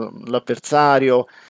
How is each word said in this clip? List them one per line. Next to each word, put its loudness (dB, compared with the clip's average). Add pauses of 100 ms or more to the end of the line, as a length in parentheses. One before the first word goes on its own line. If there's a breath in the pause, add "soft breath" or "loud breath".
(260)
all'avversario, 0 (340 soft breath)